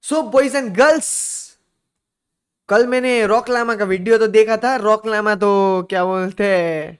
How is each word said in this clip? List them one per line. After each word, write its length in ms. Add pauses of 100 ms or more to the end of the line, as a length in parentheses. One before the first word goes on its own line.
So, 180
boys 300
and 240
girls, 300 (1600)
कल 180
मैंने 400
Rock 220
Llama 260
का 100
video 340
तो 80
देखा 300
था। 200
Rock 300
Llama 280
तो 560
क्या 140
बोलते 400
हैं? 560